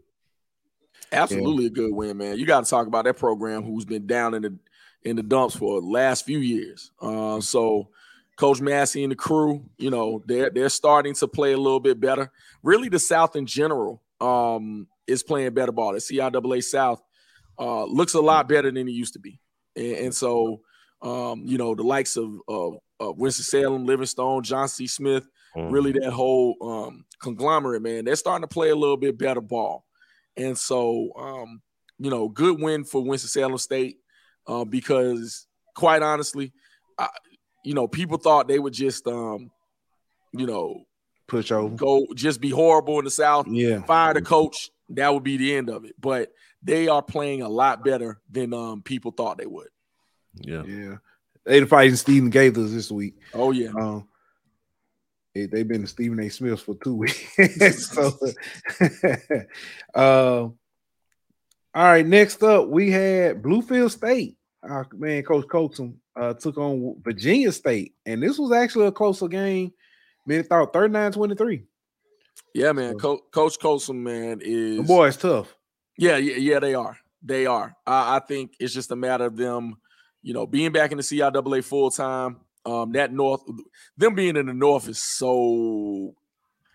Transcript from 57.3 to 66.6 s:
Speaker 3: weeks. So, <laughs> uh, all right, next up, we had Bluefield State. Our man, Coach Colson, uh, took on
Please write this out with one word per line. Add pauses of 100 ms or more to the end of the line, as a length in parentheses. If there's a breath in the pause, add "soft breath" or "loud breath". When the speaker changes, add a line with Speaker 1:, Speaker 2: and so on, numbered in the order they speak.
Speaker 3:
weeks.
So, (720 loud breath)
<laughs> (1040 loud breath)
uh,
all (1200)
right,
next
up,
we
had
Bluefield
State. (260)
Our
man,
Coach
Colson, (160)
uh,
took
on